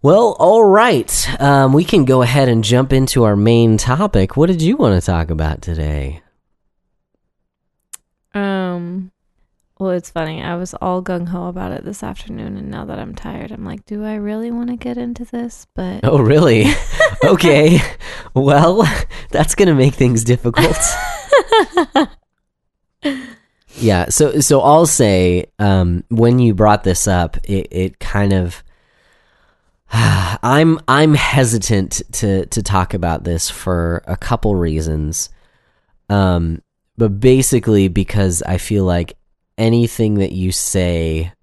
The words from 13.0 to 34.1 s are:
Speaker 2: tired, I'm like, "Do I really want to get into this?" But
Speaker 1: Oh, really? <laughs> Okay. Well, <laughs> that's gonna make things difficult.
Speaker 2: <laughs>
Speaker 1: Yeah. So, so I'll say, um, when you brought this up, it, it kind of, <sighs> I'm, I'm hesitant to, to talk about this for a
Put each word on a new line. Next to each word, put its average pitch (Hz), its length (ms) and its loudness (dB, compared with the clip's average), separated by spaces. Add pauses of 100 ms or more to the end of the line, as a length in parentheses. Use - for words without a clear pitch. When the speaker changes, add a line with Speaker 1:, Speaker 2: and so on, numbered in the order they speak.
Speaker 2:
tired, - 360 -14
I'm 208 140 -14
like, 196 220 -14
"Do 208 180 -10
I 214 120 -8
really 214 340 -8
want 240 180 -6
to 247 80 -8
get 240 220 -10
into 240 260 -10
this?" 240 500 -12
But 185 300 -8
Speaker 1:
Oh, - 140 4
really? 123 500 4
<laughs> 294 60 2 (480)
Okay. 160 560 4 (540)
Well, 147 500 4 (260)
<laughs> - 220 -14
that's - 240 0
gonna 185 200 4
make 131 200 4
things 120 300 0
difficult. 120 500 0 (1200)
Speaker 2:
<laughs> 302 140 2 (1700)
Speaker 1:
Yeah. 92 320 0
So, 151 320 0
so 139 200 2
I'll 151 260 4
say, 92 600 2 (120)
um, 92 520 0
when 117 280 4
you 120 160 4
brought 104 300 2
this 92 220 0
up, 90 380 0
it, 98 260 -4
it 92 300 -6
kind 101 320 -2
of, 92 300 -2 (800)
<sighs> - 500 -20
I'm, 113 960 2
I'm 151 260 4
hesitant 113 880 0 (120)
to, 95 320 -2
to - 160 -6
talk 95 320 -2
about 85 300 -4
this 85 240 -4
for 85 580 -4
a 95 100 -6